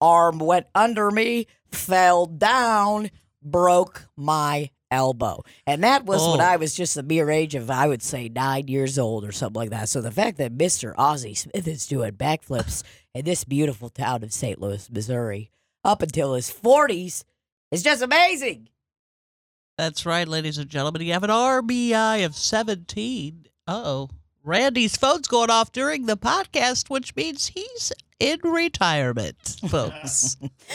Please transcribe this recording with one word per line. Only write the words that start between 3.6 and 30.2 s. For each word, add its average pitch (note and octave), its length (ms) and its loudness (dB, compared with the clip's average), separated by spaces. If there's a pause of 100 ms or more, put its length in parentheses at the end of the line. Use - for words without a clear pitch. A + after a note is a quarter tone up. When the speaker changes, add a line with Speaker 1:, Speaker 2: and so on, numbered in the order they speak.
Speaker 1:
my D3 520 -2 (220)
elbow. B2 520 0 (240)
And D3 160 0
that B3+ 220 4
was F#3+ 240 0
when D#3 120 4
Speaker 2:
Oh. E3+ 40 6
Speaker 1:
I F3+ 120 4
was D#3 180 -2
just F3+ 200 -4
the D3 80 -6
mere D3+ 280 2
age D#3 240 0
of, A#2+ 160 -6
I C3+ 180 2
would B2+ 140 0
say, B2 260 -8
nine C3+ 400 -2
years C3+ 300 -2
old A2 260 -2
or G#2 80 -8
something A2 260 -6
like A2+ 120 -4
that. G#2+ 180 -6
So C3+ 140 -2
the A2+ 80 -6
fact F#3+ 280 -2
that B2 140 -4
Mister C3+ 480 -2
Ozzie C3+ 340 0
Smith F3 320 -8
is D#3+ 200 -6
doing A#2+ 260 -4
backflips C3+ 680 -4 (320)
in C3+ 100 -8
this F3 200 -2
beautiful C3 440 -2
town A#2+ 340 -4
of G#2+ 100 -10
Saint - 280 -6
Louis, G2+ 300 -6
Missouri, A2 600 -6 (340)
up G#3 180 2
until C#3+ 320 -2
his B2+ 160 -4
forties A3+ 720 2 (480)
is F3 100 -2
just C4+ 200 2
amazing. C4 640 2 (1080)
Speaker 2:
That's D#3+ 300 -6
right, E3+ 220 0
ladies D#3 300 -4
and D3 120 -8
gentlemen. D3+ 320 -2
You E3+ 120 -2
have F#3 100 -2
an G#3 60 0
R B3+ 320 2
B A#3+ 320 0
I A3 240 2
of E3 180 -2
seventeen. G#3 1080 -4 (200)
Uh-oh. C#3+ 440 -6 (340)
Randy's A#3 520 2
phone's D4 300 2
going A#3 240 4
off A3+ 220 4
during C#4 340 -2
the G#3+ 120 2
podcast, B3+ 720 0
which C4+ 260 -6
means D#4 320 -4
he's A4+ 440 -10 (280)
in D#4+ 220 0
retirement, D#3 1120 -2 (120)
folks. - 720 -2